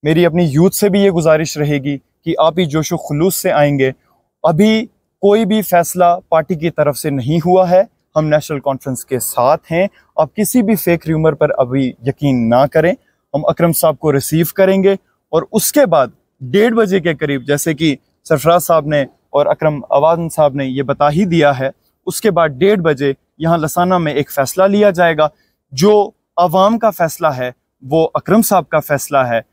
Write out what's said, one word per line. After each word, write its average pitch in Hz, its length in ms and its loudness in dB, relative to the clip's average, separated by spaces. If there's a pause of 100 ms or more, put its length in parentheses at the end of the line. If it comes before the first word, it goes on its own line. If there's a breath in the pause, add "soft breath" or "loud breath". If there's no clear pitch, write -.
मेरी 160 200 2
अपनी 170 200 2
यूथ 160 260 2
से 202 200 0
भी 196 120 2
ये 196 80 4
गुजारिश 160 480 0
रहेगी 143 380 -2
कि - 380 -8
आप 160 240 0
ही 180 80 0
जोशो 156 300 -4
खुलूस 156 400 -2
से 185 140 -2
आएंगे। 143 440 0 (520)
अभी 214 360 2 (400)
कोई 208 220 4
भी 214 180 -2
फैसला 175 520 0
पार्टी 165 420 -2
की 160 140 -4
तरफ 151 240 0
से - 160 -6
नहीं 143 300 -2
हुआ 180 260 4
है, 185 220 2 (280)
हम 156 80 0
नेशनल 151 340 -2
कॉन्फ्रेंस 131 460 -6
के 127 140 -4
साथ 131 400 0 (120)
हैं। 180 180 0 (320 soft breath)
आप 151 160 0
किसी 220 260 0
भी 208 140 0
फेक 170 300 -2
र्यूमर 156 280 0
पर 151 160 -2
अभी 131 440 -2 (100)
यकीन 131 320 -2
ना 120 300 2
करें। 160 300 0 (400)
हम 156 60 -4
अकरम 170 300 0
साहब 156 240 0
को 156 140 -2
रिसीव 156 460 0
करेंगे 190 420 2 (340)
और 165 200 -2
उसके 262 340 2
बाद 147 260 0 (300)
डेढ़ 202 320 0
बजे 196 260 0
के 160 140 -2
करीब, 139 300 -4
जैसे 147 300 -2
कि 143 240 -2 (260)
सरफराज 165 360 2
साहब 160 280 0
ने 147 180 0 (260)
और 147 140 2
अकरम 151 340 -2 (120)
अवान 165 360 0
साहब 147 280 0
ने 139 100 -4
ये 131 160 -6
बता 139 260 -2
ही 160 160 0
दिया 165 280 2
है, 131 200 -4 (340)
उसके 202 240 -2
बाद 165 200 2
डेढ़ 190 300 0
बजे 143 360 -2 (240)
यहाँ 165 180 0
लसाना 175 400 -2
में 156 160 -4
एक 143 160 -2
फ़ैसला 160 360 0
लिया 202 240 4
जाएगा। 165 400 2 (440)
जो 202 400 2 (240)
आवाम 190 400 2
का 220 120 0
फ़ैसला 165 400 -2
है 127 240 -8 (300)
वो 160 200 0
अकरम 190 380 0
साहब 180 300 0
का 156 80 2
फ़ैसला 139 440 -2
है। 117 180 -2 (100)